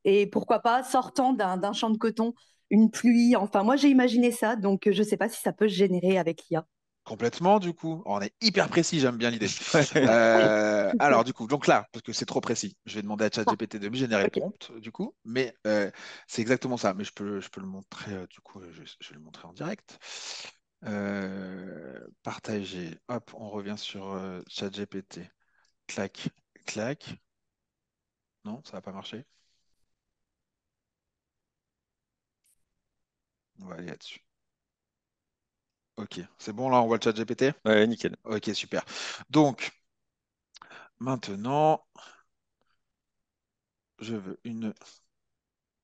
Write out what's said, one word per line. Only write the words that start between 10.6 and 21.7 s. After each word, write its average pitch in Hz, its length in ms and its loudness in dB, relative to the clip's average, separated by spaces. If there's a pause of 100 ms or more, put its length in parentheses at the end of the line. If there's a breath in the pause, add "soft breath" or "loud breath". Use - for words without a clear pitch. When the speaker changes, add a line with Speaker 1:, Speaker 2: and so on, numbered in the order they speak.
Speaker 2:
alors, 127 260 6
du 127 80 -4
coup, 113 140 -8
donc 139 200 0
là, 113 240 4
parce 117 120 -12
que 117 100 -10
c'est 107 140 -4
trop - 160 -2
précis, 107 420 -4
je 104 120 -12
vais 107 60 -6
demander 104 220 -2
à 104 60 2
chat 110 180 -2
G 107 80 0
P 110 100 -4
T 110 120 -10
de 101 100 -8
me 113 60 -8
générer 113 300 2
le 87 40 2
Speaker 1:
Ok. - 120 -2
Speaker 2:
prompt, 165 380 -10
du 113 140 -14
coup, 226 220 -8 (100)
mais, 123 300 -4 (120)
euh, 104 240 0 (360 loud breath)
c'est - 160 -6
exactement 123 340 0
ça. 107 160 0
Mais 98 120 -6
je - 100 -12
peux, 101 260 -8
je - 80 -16
peux 101 140 -16
le 95 40 -12
montrer, 98 460 -14
euh, 92 140 -10
du - 140 -20
coup, - 200 -20
euh, 87 120 -20
je, 82 100 -20 (180)
je - 80 -18
vais 82 60 -20
le 76 80 -20
montrer 80 260 -20
en 90 60 -20
direct. 170 440 -12 (880 loud breath)
Euh, 95 1120 -10 (260)